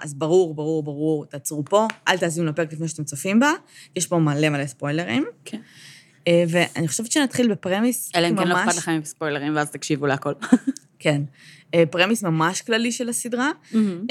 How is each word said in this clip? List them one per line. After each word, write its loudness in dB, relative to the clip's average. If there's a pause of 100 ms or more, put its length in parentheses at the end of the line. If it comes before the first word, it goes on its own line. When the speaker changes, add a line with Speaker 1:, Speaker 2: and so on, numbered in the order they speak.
Speaker 1:
אז -10
ברור, 4
ברור, -2
ברור, -2
תעצרו -8
פה, 4 (200)
אל 2
תאזינו -2
לפרק -4
לפני -6
שאתם -8
צופים -2
בה, 4 (440)
יש -4
פה 0
מלא 2
מלא -2
ספוילרים. -4 (200)
Speaker 2:
כן. -14 (680)
Speaker 1:
אה, 6
ואני 0
חושבת -6
שנתחיל 2
בפרמיס -2
Speaker 2:
אלא 4
אם 2
כן 2
לא 2
Speaker 1:
ממש 2
Speaker 2:
אכפת 2
לכם -4
עם -2
ספוילרים, -4
ואז -2
תקשיבו -2
להכל. 0 (380)
<laughs> -10
Speaker 1:
כן. 0 (520)
אה, 6
פרמיס 2
ממש 2
כללי 0
של -6
הסדרה. -2 (220)
Speaker 2:
מהמם. 0